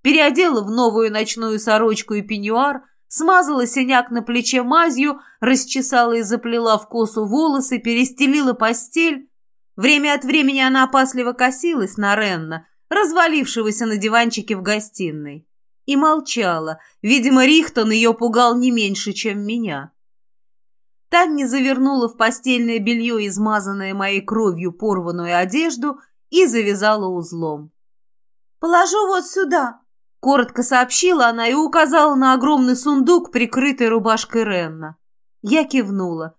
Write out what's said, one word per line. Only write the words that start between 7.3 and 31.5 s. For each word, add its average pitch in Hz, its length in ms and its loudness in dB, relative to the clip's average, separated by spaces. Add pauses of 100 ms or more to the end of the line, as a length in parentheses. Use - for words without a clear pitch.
перестелила 254 760 0
постель. 269 760 -2 (460)
Время 285 400 2
от 277 80 -8
времени 277 380 0
она 262 220 2
опасливо 262 500 0
косилась 262 640 -2
на 202 180 0
Ренна, 165 520 -4 (220)
развалившегося 311 960 0
на 214 120 -2
диванчике 220 580 -2
в 190 60 -10
гостиной, 160 840 -6 (380)
и 277 100 -2
молчала. 220 840 -2 (220)
Видимо, 254 440 4
Рихтон 277 460 2
ее 226 220 2
пугал 240 420 2
не 247 160 2
меньше, 202 420 -2
чем 202 320 -6
меня. 202 460 -6 (1160)
Танни 311 360 2
завернула 262 640 0
в - 80 -14
постельное 233 640 0
белье, 233 460 -2
измазанное 196 680 -4
моей 196 280 -2
кровью, 185 520 -2
порванную 175 640 -4
одежду, 269 640 -2 (300)
и 349 160 6
завязала 214 640 0
узлом. 165 640 -6 (880)
«Положу 370 480 2
вот 370 180 -2
сюда», — 285 560 -2 (380)
коротко 247 440 0
сообщила 254 640 2
она 233 200 0
и 247 60 2